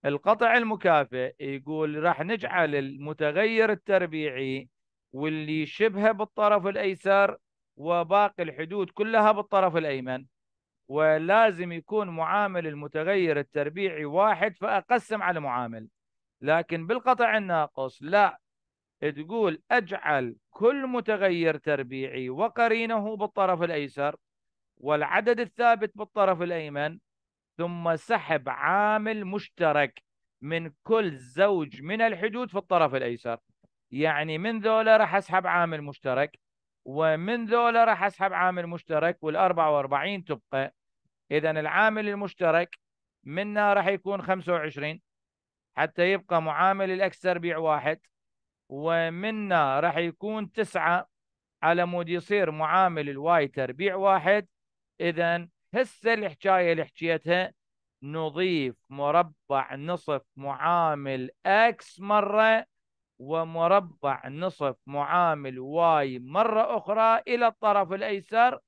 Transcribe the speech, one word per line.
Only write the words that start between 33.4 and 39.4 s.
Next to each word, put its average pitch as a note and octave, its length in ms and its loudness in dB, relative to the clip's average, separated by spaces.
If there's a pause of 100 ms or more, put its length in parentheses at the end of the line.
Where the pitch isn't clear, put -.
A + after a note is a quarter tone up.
يعني D#3 480 -2
من A3 220 -4
ذولا A3 360 4
راح G3+ 180 2
اسحب F#3 320 0
عامل E3+ 360 0
مشترك، C#3 560 -4 (460)
ومن D#3+ 600 -2
ذولا A#3 380 4
راح G3 200 2
اسحب G3 280 -2
عامل F3+ 340 0
مشترك، E3 540 -2
والأربعة E3 500 2